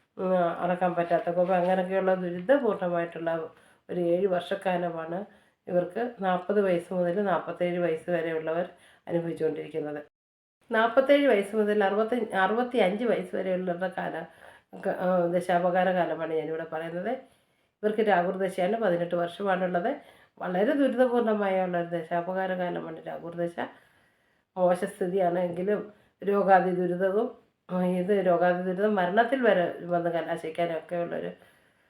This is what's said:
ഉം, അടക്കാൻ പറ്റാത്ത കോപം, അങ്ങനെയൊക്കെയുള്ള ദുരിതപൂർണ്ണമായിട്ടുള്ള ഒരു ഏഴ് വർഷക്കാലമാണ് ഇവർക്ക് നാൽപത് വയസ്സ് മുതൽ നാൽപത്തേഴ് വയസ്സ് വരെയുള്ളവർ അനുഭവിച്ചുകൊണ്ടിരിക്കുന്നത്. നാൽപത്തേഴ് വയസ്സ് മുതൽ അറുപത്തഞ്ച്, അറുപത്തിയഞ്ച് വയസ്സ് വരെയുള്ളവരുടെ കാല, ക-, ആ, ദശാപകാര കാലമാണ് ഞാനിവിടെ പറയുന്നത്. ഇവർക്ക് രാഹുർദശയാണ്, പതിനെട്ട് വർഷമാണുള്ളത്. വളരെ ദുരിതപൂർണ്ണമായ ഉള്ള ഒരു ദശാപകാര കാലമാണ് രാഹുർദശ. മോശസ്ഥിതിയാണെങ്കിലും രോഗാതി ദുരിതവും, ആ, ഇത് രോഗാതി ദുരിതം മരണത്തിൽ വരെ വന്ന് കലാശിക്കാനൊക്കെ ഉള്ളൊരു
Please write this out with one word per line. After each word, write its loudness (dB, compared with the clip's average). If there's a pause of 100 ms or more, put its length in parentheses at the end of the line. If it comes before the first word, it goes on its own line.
(180)
ഉം, 0 (260)
അടക്കാൻ 0
പറ്റാത്ത 0
കോപം, 2
അങ്ങനെയൊക്കെയുള്ള 2
ദുരിതപൂർണ്ണമായിട്ടുള്ള 0 (580)
ഒരു -4
ഏഴ് 2
വർഷക്കാലമാണ് -2 (420)
ഇവർക്ക് -2
നാൽപത് 0
വയസ്സ് 0
മുതൽ 0
നാൽപത്തേഴ് -2
വയസ്സ് -2
വരെയുള്ളവർ -2 (380)
അനുഭവിച്ചുകൊണ്ടിരിക്കുന്നത്. -4 (680)
നാൽപത്തേഴ് 4
വയസ്സ് 2
മുതൽ 2
അറുപത്തഞ്ച്, 0
അറുപത്തിയഞ്ച് 2
വയസ്സ് 0
വരെയുള്ളവരുടെ -2
കാല, -6 (640)
ക-, -2
ആ, 2
ദശാപകാര 2
കാലമാണ് -2
ഞാനിവിടെ -4
പറയുന്നത്. -6 (720)
ഇവർക്ക് 2
രാഹുർദശയാണ്, 2
പതിനെട്ട് 0
വർഷമാണുള്ളത്. -2 (460)
വളരെ 0
ദുരിതപൂർണ്ണമായ 2
ഉള്ള -2
ഒരു -2
ദശാപകാര -4
കാലമാണ് -6
രാഹുർദശ. -6 (1000)
മോശസ്ഥിതിയാണെങ്കിലും 0 (280)
രോഗാതി 4
ദുരിതവും, 0 (420)
ആ, -2
ഇത് 2
രോഗാതി 4
ദുരിതം 0
മരണത്തിൽ 2
വരെ 2 (100)
വന്ന് 0
കലാശിക്കാനൊക്കെ -4
ഉള്ളൊരു -6 (580)